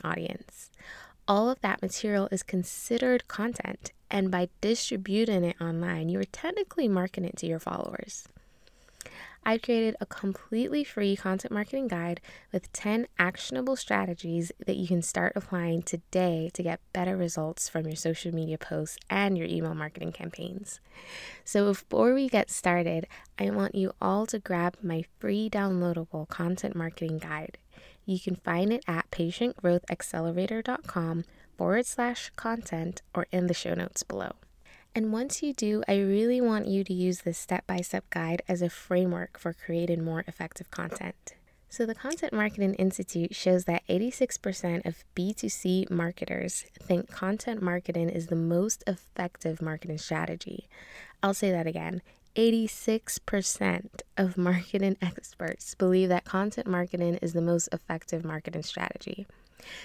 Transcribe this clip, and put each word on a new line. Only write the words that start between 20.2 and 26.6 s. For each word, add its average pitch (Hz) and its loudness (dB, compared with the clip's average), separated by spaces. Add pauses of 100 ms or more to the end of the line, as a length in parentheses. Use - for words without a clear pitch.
So 202 4
before 220 4
we 269 2
get - 2
started, 170 2 (280)
I 196 0
want 202 0
you 190 0
all 196 2
to 220 -4
grab 180 0
my 165 -2 (120)
free 214 0
downloadable 175 0
content 175 -2